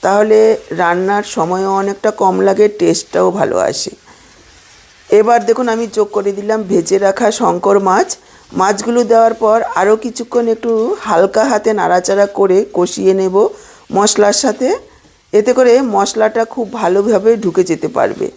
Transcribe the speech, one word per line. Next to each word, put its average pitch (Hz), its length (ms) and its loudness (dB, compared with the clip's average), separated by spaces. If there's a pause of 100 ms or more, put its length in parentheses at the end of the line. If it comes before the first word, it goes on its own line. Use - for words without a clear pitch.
তাহলে 214 340 4 (440)
রান্নার 185 440 0 (100)
সময়ও 185 360 -2 (100)
অনেকটা 202 280 -4 (120)
কম 185 140 2 (120)
লাগে, 196 180 4 (140)
টেস্টটাও 175 480 0 (120)
ভালো - 180 0 (120)
আসে। - 220 -6 (1160)
এবার 233 380 4
দেখুন, 240 260 0
আমি 233 120 -4 (120)
যোগ 208 180 0
করে 202 220 -2
দিলাম 214 220 -4 (100)
ভেজে 185 360 0
রাখা 196 220 0 (120)
শঙ্কর 196 380 0 (100)
মাছ। 190 200 2 (520)
মাছগুলো 214 420 0 (100)
দেওয়ার 226 220 4 (100)
পর 220 140 2 (220)
আরও 202 140 2 (100)
কিছুক্ষণ 240 500 -4
একটু 226 180 -4 (340)
হালকা 190 460 2
হাতে 214 180 0 (100)
নাড়াচাড়া 185 480 0 (100)
করে 190 200 2 (200)
কষিয়ে 190 420 0
নেব 190 160 -2 (600)
মশলার 202 480 2
সাথে, 254 260 0 (640)
এতে 214 240 2
করে 247 160 4 (200)
মশলাটা 214 500 0 (100)
খুব 247 120 -6 (140)
ভালোভাবে 202 520 2 (120)
ঢুকে 185 260 0
যেতে 156 260 -2
পারবে। 104 420 -2